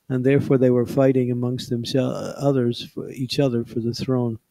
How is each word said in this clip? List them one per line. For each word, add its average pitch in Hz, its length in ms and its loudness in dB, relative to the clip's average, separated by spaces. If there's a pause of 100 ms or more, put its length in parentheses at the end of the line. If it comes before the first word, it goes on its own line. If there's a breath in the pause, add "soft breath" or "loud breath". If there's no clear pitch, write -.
and 127 160 -2
therefore 135 340 4
they 127 120 6
were 123 160 2
fighting 131 440 2
amongst 123 400 -4
themselves, 127 680 -4
others, 131 480 0
for - 260 -12
each 135 300 -4
other 120 240 0
for - 160 -6
the 117 140 -4
throne. 123 440 -2 (120)